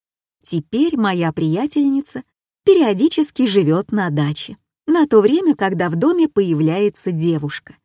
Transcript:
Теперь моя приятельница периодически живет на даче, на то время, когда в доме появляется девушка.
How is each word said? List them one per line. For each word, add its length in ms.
Теперь 540
моя 360
приятельница 920
периодически 800
живет 460
на 180
даче, 480
на 200
то 140
время, 340
когда 340
в 60
доме 340
появляется 840
девушка. 720